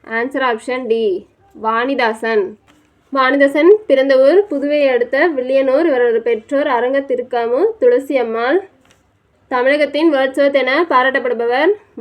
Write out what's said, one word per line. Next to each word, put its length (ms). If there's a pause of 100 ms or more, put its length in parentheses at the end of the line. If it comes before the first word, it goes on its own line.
ஆன்சர் 480
ஆப்ஷன் 300
டி, 400 (360)
வாணிதாசன். 920 (600)
வாணிதாசன் 600 (140)
பிறந்த 300
ஊர் 320
புதுவை 380
அடுத்த 420
வில்லியனூர். 560
இவரது 360
பெற்றோர் 460
அரங்க 320
திருக்காமு, 680 (140)
துளசி 380
அம்மாள். 500 (800)
தமிழகத்தின் 680
வேர்ட்ஸ்வொர்த் 400
என 360
பாராட்டப்படுபவர் 800 (320)